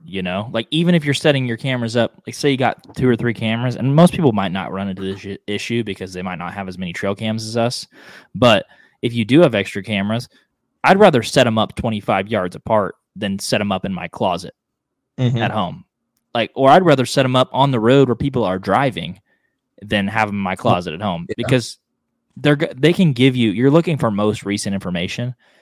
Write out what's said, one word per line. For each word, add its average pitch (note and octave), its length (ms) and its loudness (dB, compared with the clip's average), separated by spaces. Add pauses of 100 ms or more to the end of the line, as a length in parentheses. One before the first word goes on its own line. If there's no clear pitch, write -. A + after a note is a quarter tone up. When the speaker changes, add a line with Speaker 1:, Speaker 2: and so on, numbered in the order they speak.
Speaker 1:
you F#2 180 -8
know? F#2 300 -6
Like, A2+ 180 -4
even E3+ 240 2
if D#3 100 2
you're D3 80 -2
setting C3+ 340 0
your A#2 120 -4
cameras B2 360 -4
up, - 320 -2
like, A2+ 80 -12
say D3 160 0
you C3+ 60 0
got - 400 -4
two C3 120 0
or A#2+ 80 4
three A#2+ 180 -4
cameras, A#2 420 -4
and C3+ 180 0
most E3+ 200 6
people D3 180 2
might G2 180 -2
not F#2 220 -6
run G2 160 -6
into F#2+ 140 -8
this F#2+ 240 -8
i-, G2 200 -10
issue A2 380 -4
because F#2+ 300 -10
they F2+ 80 -10
might F#2 160 -8
not F2 160 -10
have G2 120 -10
as F2+ 120 -12
many F2+ 160 -8
trail G2+ 200 -4
cams A2 320 -6
as A2 100 -8
us. A#2+ 300 -2 (480)
But A2 300 4 (380)
if A#2+ 100 -4
you A#2 140 -2
do B2+ 160 4
have C3+ 120 4
extra G2 280 -4
cameras, G#2 460 -4 (540)
I'd F#3 160 6
rather E3+ 240 6
set B2 240 2
'em A2 120 0
up G#2+ 180 -2
twenty-five G#2 520 -2
yards F#2+ 280 -4
apart G#2 400 -2 (180)
than G2 240 -4
set - 220 -2
'em G2+ 100 -2
up F#2+ 140 -2
in G2 80 -6
my F2 160 -8
closet F2 460 -4 (640)
Speaker 2:
Mm-hmm. B2 200 0
Speaker 1:
at G#2 140 -2
home. F#2 320 -6 (500)
Like, A#2 200 -2
or C3+ 160 4
I'd F3+ 140 8
rather C3 220 4
set C3+ 200 0
'em B2+ 100 0
up C3 160 2
on C#3 200 2
the B2 80 0
road B2+ 280 6
where A#2 80 0
people C3 260 -2
are F#2 160 -2
driving F#2+ 640 -2 (600)
than G#2 260 -2
have A2 220 0
'em G2+ 60 -6
in G2+ 40 -4
my F#2 160 -4
closet F2+ 380 -2
at F2+ 80 -10
home F2 260 -6
Speaker 2:
Yeah. - 80 -10
Speaker 1:
because A#2+ 420 -2 (600)
they're D3 180 2
g-, D#3 180 -2
they D3 200 4
can E3+ 180 4
give B2+ 240 4
you, A2+ 140 2
you're A#2+ 200 2
looking E3 280 2
for A#2 120 0
most G#2 360 -2
recent G2+ 260 -4
information. F#2+ 600 -6 (280)